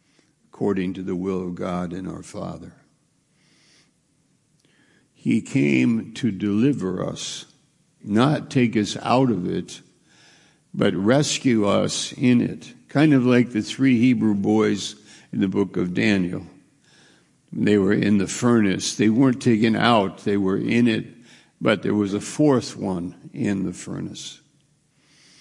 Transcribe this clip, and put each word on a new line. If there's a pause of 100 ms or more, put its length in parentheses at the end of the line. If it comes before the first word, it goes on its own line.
(520)
according
to
the
will
of
God
and
our
Father." (2500)
He
came
to
deliver
us, (580)
not
take
us
out
of
it, (920)
but
rescue
us
in
it. (160)
Kind
of
like
the
three
Hebrew
boys (360)
in
the
book
of
Daniel. (1040)
They
were
in
the
furnace.
They
weren't
taken
out.
They
were
in
it, (520)
but
there
was
a
fourth
one
in
the
furnace. (1000)